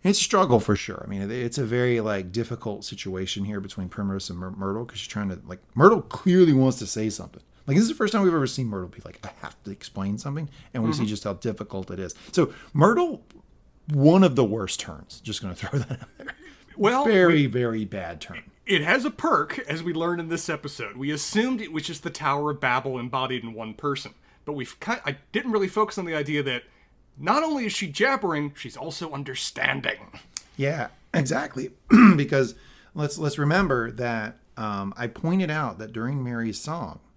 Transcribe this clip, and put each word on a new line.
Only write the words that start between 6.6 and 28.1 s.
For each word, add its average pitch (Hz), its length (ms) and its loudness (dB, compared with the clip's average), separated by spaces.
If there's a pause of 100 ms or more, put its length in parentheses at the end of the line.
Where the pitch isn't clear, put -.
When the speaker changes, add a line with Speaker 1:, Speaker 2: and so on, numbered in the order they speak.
Speaker 1:
to 107 80 -8
say 110 240 -2
something. - 320 -12 (240)
Like, 143 100 2
this 214 80 6
is 226 60 0
the 320 40 -4
first 208 180 0
time 202 100 2
we've 175 120 6
ever 139 140 2
seen 127 180 -4
Myrtle 95 220 -6
be - 160 -18
like, - 200 -16
"I 98 60 -12 (100)
have - 220 -14
to 101 80 -14
explain 98 480 -6
something," 143 300 -6 (260)
and 123 80 -2
we 113 100 2
see 139 100 0
Speaker 2:
Mm-hmm. 110 80 0
Speaker 1:
just 107 120 -6
how 101 120 -4
difficult 101 580 -8
it 90 80 -8
is. 90 120 -8 (200)
So, 170 200 2 (220)
Myrtle, 254 480 2 (680)
one 156 320 6
of 151 100 4
the 131 100 2
worst 104 360 -4
turns. - 400 -14
Just 104 220 -8
gonna 92 120 -8
<laughs> - 0 -
throw - 240 -4
that 127 240 -6
out - 60 -20 (100)
there. - 160 -14 (420)
Speaker 2:
Well, 247 280 2
Speaker 1:
Very, 180 380 8
Speaker 2:
we 135 40 4
Speaker 1:
very 113 380 0
bad 87 360 -8
turn. - 220 -14 (240)
Speaker 2:
It 175 160 2
has 226 220 2
a 294 60 -2
perk, 202 580 0
as 160 140 -2
we 170 100 -2
learned 170 280 -2
in 165 80 -6
this 165 200 -4
episode. 131 480 -6
We 139 160 -4
assumed 220 480 0
it 165 120 -10
was 156 120 -4
just 160 180 -8
the 165 80 -6
Tower 147 400 0
of 143 100 -4
Babel 131 380 0
embodied 127 460 -4
in 113 100 -10
one 110 200 -10
person. 135 400 -6 (300)
But 147 100 -6
we've 131 260 -8
ki-, 220 120 -4 (120)
I 139 120 -4 (140)
didn't 240 220 -2
really 196 160 2
focus 214 300 0
on 185 60 -4
the 170 120 -4
idea 147 280 -2
that 123 200 -4 (540)
not 208 260 2
only 285 220 -2
is 202 60 -4
she - 160 -4
jabbering, 165 680 0